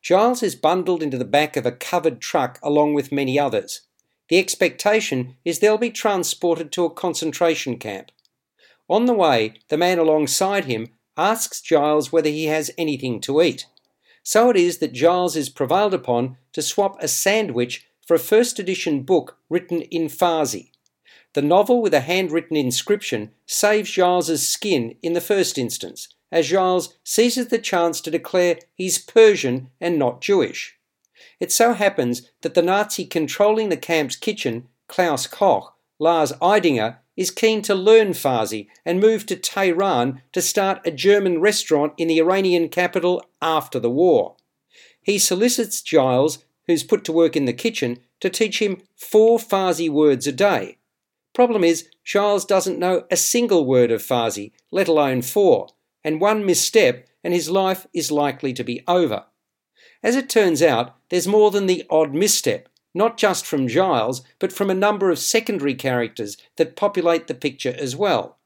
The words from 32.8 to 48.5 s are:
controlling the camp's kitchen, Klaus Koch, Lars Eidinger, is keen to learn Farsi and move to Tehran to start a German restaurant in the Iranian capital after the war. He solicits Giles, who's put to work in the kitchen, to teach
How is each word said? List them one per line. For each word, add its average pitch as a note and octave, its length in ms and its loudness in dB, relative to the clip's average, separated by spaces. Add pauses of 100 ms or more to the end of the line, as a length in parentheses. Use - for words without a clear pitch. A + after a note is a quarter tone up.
controlling G#3 640 0
the E3 80 -2
camp's D#3 380 -2
kitchen, B2+ 520 -6 (200)
Klaus D#3 400 -2
Koch, C#3+ 460 0 (260)
Lars D#3 420 2
Eidinger, D#3 560 2 (180)
is F#3 160 -4
keen A3 300 0
to G#3 140 -2
learn G#3 340 6
Farsi A2+ 580 -2 (180)
and F3 140 0
move G#3+ 280 2
to E3+ 80 -4
Tehran E3+ 840 0 (120)
to F3+ 80 -2
start G3 440 -2
a E3+ 60 -2
German F#3 480 2
restaurant D#3 580 0
in E3 100 -2
the D#3+ 120 2
Iranian F3 500 2
capital F3+ 540 -2 (180)
after D#3 380 -2
the A#2 120 0
war. C3+ 440 2 (640)
He G3+ 180 -2
solicits A3 640 0
Giles, C3+ 600 2 (220)
who's D#3+ 180 0
put - 220 -2
to D#3+ 80 -6
work D#3+ 240 2
in C#3+ 80 0
the A#2+ 80 -2
kitchen, A#2+ 460 -4 (200)
to F#3+ 100 -2
teach G#3 320 -2